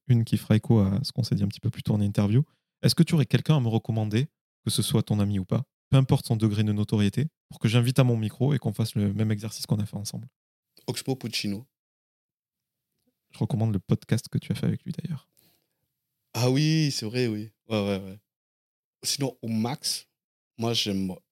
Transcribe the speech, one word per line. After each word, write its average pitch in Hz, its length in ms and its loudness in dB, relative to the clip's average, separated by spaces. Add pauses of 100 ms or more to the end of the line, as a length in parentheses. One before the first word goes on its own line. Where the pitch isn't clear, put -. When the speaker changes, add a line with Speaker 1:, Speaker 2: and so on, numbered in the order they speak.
Speaker 1:
Une 117 180 4
qui - 120 -2
fera - 180 2
écho 110 240 4
à 98 240 2
ce - 80 -6
qu'on - 140 -2
s'est - 100 -2
dit 101 80 0
un 101 60 0
petit - 100 -8
peu 117 120 -4
plus - 120 -10
tôt 110 120 0
en 104 60 2
interview. 104 440 2 (380)
Est-ce - 120 4
que 170 80 4
tu 170 140 2
aurais 143 100 4
quelqu'un 151 300 0
à 135 40 2
me 117 60 0
recommander 113 600 0 (380)
que 107 40 -2
ce - 120 -2
soit - 220 2
ton 104 160 0
ami 101 180 0
ou 92 60 -4
pas, 117 180 -2 (280)
peu 135 60 4
importe 135 300 2
son 120 80 0
degré 107 300 2
de 107 80 0
notoriété, 104 560 0 (200)
pour - 120 -20
que 113 80 2
j'invite 123 320 2
à 131 40 8
mon 120 120 2
micro 117 360 0
et - 60 0
qu'on - 140 -4
fasse - 240 -2
le 101 180 2
même 107 160 0
exercice 107 340 -6
qu'on 107 140 0
a 104 80 -2
fait - 100 -10
ensemble ? 110 300 -10 (600)
Speaker 2:
Oxmo 127 260 -4
Puccino. 110 500 -6 (1700)
Speaker 1:
Je - 80 -20
recommande 110 340 0
le 98 60 0
podcast - 500 -2
que - 100 -4
tu - 120 -8
as - 60 -2
fait - 100 -4
avec - 160 -2
lui, - 80 -12
d'ailleurs. - 380 -10 (1040)
Speaker 2:
Ah 123 160 0
oui, 151 400 2
c'est 113 160 -6
vrai, 123 220 0
oui. 107 240 -6 (160)
Ouais, 110 120 0
ouais, 98 220 0
ouais. 98 160 -14 (840)
Sinon, - 360 -4
au 117 60 -10
max, 113 600 -4 (500)
moi, 117 160 -2
j'aime, 95 400 -2 (180)